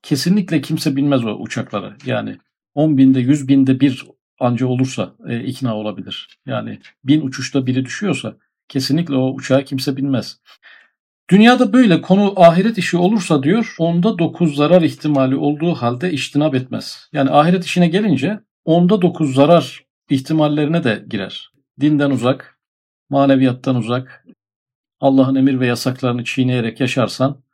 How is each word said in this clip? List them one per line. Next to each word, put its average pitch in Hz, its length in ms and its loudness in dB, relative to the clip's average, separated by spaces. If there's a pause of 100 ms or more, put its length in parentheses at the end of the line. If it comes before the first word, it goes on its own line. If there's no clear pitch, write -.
Kesinlikle 175 580 -2
kimse 156 360 -4
binmez 139 280 0
o 110 60 -4
uçaklara. 110 640 -10 (100)
Yani 107 320 -6 (360)
on 151 240 2
binde, 131 220 6
yüz 135 280 0
binde 135 320 2
bir 139 260 0 (340)
anca 123 260 -2
olursa, 127 480 -4 (140)
e, 120 160 -8
ikna 117 320 -6
olabilir. 101 720 -12
Yani 113 320 -8 (260)
bin 147 220 2
uçuşta 131 400 -6
biri 127 180 -2
düşüyorsa - 520 -6 (320)
kesinlikle 143 460 -2
o 131 200 -2
uçağa 131 300 0
kimse 135 320 -6
binmez. 135 440 -4 (920)
Dünyada 226 420 6
böyle 208 280 4
konu 196 400 2
ahiret 190 380 6
işi 175 180 -4
olursa 175 460 0
diyor, 208 360 -2
onda 170 400 0
dokuz 160 380 -2
zarar 156 260 4
ihtimali 135 540 0
olduğu 147 380 -2
halde 123 380 -4
iştinab 143 420 -2
etmez. - 580 -8
Yani 139 180 0
ahiret 175 340 2
işine 175 240 2
gelince 190 520 -2 (240)
onda 175 380 2
dokuz 160 320 -2
zarar 147 500 2 (260)
ihtimallerine 151 760 0
de 107 240 -2
girer. - 440 -10 (280)
Dinden 147 300 2
uzak, 127 480 -4 (520)
maneviyattan 135 680 2
uzak, 123 500 -6 (760)
Allah'ın 135 340 2
emir 135 260 2
ve 127 60 0
yasaklarını 120 580 -4
çiğneyerek 127 560 -4
yaşarsan 131 640 -2 (120)